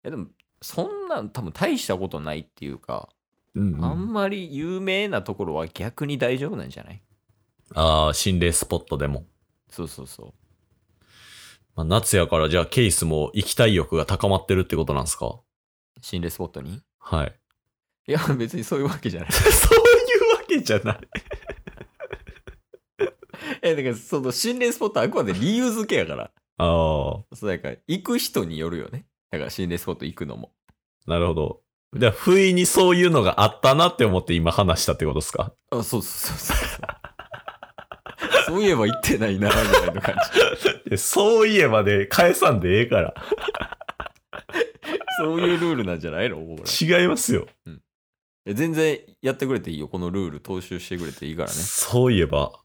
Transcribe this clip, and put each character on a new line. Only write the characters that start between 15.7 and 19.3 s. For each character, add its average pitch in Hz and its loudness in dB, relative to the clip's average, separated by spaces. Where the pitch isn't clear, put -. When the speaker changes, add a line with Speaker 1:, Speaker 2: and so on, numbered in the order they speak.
Speaker 1:
心 90 -8
霊 85 -4
ス - -10
ポ 90 -6
ッ - -14
ト - -14
に？ 78 -14
Speaker 2:
は 76 -4
い。 - -14
Speaker 1:
い - -4
や、 151 0
別 117 -6
に 113 -6
そ 151 -4
う - -2
い 139 -2
う 143 -2
わ 147 -4
け 117 -6
じ 85 -6
ゃ 87 -8
な - -8
い。 - -4